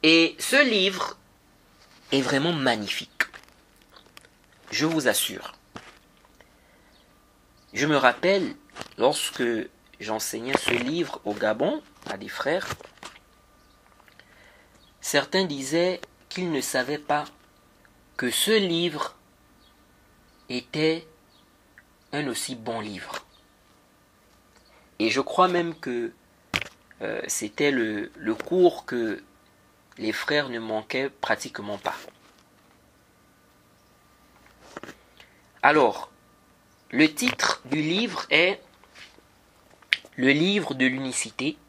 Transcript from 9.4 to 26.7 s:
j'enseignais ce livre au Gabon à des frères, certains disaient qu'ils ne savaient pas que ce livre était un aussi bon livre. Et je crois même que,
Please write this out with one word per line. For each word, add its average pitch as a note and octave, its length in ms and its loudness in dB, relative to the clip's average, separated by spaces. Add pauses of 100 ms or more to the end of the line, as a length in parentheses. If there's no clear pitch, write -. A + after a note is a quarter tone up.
j'enseignais A2 580 -4
ce - 160 0
livre C#3 520 -4
au G#2 100 -4
Gabon B2 480 0 (260)
à G2+ 80 -8
des G2 120 -12
frères, - 400 -2 (2250)
certains D3 440 2
disaient D#3+ 560 0 (280)
qu'ils F3+ 240 -4
ne C#3 80 0
savaient C3 380 -2
pas D3 260 -2 (920)
que B2 140 -2
ce - 200 0
livre E3+ 640 0 (1300)
était D#3 580 -2 (1040)
un C#3+ 160 -2
aussi B2 260 -6
bon A2+ 260 -6
livre. G#2 440 -10 (1700)
Et A2 120 2
je C3 100 0
crois F#3 280 2
même E3+ 260 0
que, A#2+ 380 -6 (880)